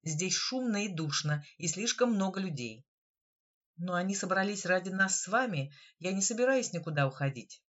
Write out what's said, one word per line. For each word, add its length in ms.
Здесь 320
шумно 500
и 40
душно, 560
и 100
слишком 480
много 260
людей". 440
"Но 180
они 200
собрались 520
ради 240
нас 300
с 80
вами, 440
я 140
не 80
собираюсь 520
никуда 340
уходить". 640